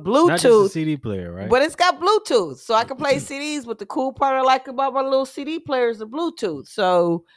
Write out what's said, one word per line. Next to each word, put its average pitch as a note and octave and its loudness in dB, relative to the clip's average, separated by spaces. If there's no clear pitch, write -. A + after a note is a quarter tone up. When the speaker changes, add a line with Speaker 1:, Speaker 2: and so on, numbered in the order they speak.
Speaker 1:
Not C4+ 4
just - 0
a - 8
Speaker 2:
Bluetooth. G#3+ 6
Speaker 1:
C D#3+ -4
D D3+ -2
player, F#2+ -8
right? F#2+ -10
Speaker 2:
But B3 4
it's D#4+ -2
got F4+ 0
Bluetooth, D#4 0
so - -4
I A3+ 4
can B3+ -10
play C#4 0
Speaker 1:
<clears throat> - -
Speaker 2:
C C#4 -10
Ds. D4 -6
But A#3 -10
the G3 -14
cool C4 -4
part C4+ 0
I C4 0
like C4 2
about C4 -4
my C4+ 0
little C4+ 0
C C#4 -12
D D#4 -8
player B3+ -2
is A3+ -6
the A3 -12
Bluetooth. A#3+ -6
So F3 0